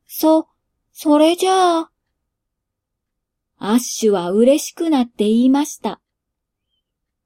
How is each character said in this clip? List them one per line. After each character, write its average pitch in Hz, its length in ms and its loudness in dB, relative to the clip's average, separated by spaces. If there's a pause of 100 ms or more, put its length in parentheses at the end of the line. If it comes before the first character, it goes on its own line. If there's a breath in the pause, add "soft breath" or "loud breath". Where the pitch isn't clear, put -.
そ、 320 400 0 (440)
そ 302 280 0
れ 320 160 2
じ 370 120 -2
ゃ 359 340 2
あ。 - 100 -12 (1700)
ア 208 160 -2
ッ 247 40 2
シ - 280 -4
ュ 208 40 2
は 175 200 -2
嬉 254 320 2
し - 100 -14
く 339 160 -4
な 262 140 2
っ - 20 -6
て 220 200 -6
言 226 160 2
い 262 80 2
ま 277 140 2
し - 160 -12
た。 - 220 -10 (1200)